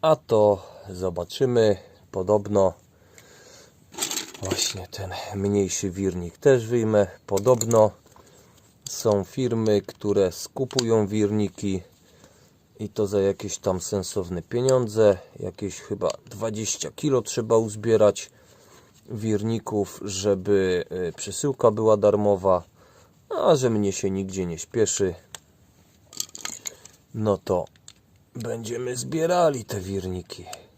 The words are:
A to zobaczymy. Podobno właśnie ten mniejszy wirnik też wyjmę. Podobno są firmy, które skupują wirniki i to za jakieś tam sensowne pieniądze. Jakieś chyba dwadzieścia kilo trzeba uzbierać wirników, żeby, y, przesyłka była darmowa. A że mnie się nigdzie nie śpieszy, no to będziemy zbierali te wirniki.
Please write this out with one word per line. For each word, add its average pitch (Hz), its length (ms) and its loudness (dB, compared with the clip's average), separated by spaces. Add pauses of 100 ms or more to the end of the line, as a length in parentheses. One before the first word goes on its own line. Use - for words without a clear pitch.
A 156 160 4
to 104 500 2 (240)
zobaczymy. 92 840 0 (340)
Podobno 101 640 2 (1700)
właśnie 92 460 -6
ten 92 220 -10 (240)
mniejszy 101 560 0
wirnik 87 480 -4
też 127 280 4
wyjmę. 110 400 4 (200)
Podobno 110 640 4 (960)
są 101 360 0
firmy, 113 580 0
które 98 500 0
skupują 117 760 -2
wirniki 101 760 -2 (960)
i 107 100 -10
to 107 180 -2
za 98 140 0
jakieś 98 380 -2
tam 92 220 -2
sensowne 90 640 -6
pieniądze. 113 760 2 (220)
Jakieś 95 400 -8
chyba 101 300 -4 (160)
dwadzieścia 107 640 -6
kilo 135 320 0
trzeba 117 340 0
uzbierać 107 760 2 (800)
wirników, 107 920 -4
żeby, 95 800 0 (240)
y, 80 40 -8
przesyłka - 580 0
była 110 260 4
darmowa. 101 680 2 (680)
A 196 280 2
że 123 140 2
mnie 104 220 0
się - 180 -4
nigdzie 95 360 -4
nie 82 120 -8
śpieszy, 101 560 0 (2000)
no 107 240 2
to 90 260 0 (680)
będziemy 117 640 -8
zbierali 156 680 0
te 101 160 -6
wirniki. 92 680 -8 (320)